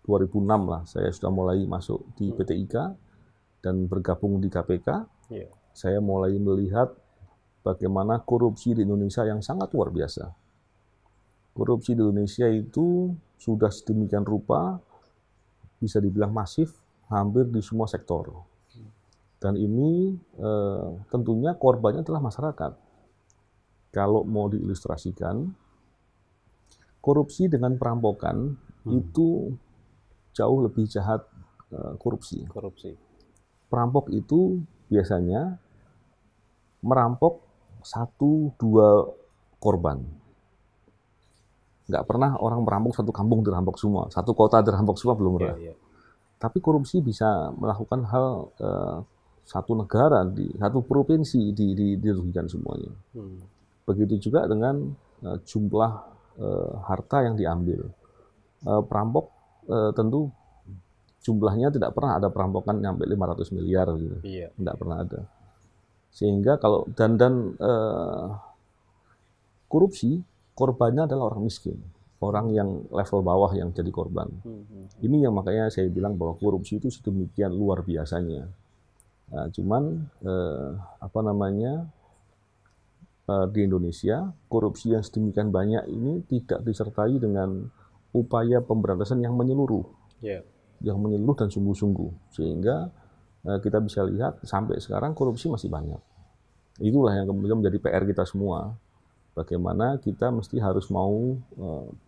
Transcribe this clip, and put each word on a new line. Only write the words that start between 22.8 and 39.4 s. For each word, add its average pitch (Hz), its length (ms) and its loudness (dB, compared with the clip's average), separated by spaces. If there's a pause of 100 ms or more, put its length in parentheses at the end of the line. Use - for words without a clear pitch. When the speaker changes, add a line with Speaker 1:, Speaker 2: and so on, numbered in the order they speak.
Speaker 1:
Kalau 101 340 2
mau 104 220 -2
diilustrasikan, 95 1040 -4 (1500)
korupsi 143 480 2
dengan 127 320 2
perampokan 117 760 0 (280)
Speaker 2:
Hmm. 113 160 0
Speaker 1:
itu 160 520 0 (840)
jauh 120 240 2
lebih 113 260 0
jahat, 104 380 -2 (480)
eh, - 260 -10
korupsi. - 480 -6
Speaker 2:
Korupsi. - 480 -14 (760)
Speaker 1:
Perampok 123 400 0
itu 180 480 2 (260)
biasanya 101 720 0 (1300)
merampok 131 560 2 (400)
satu, 143 800 -2
dua 107 480 8 (480)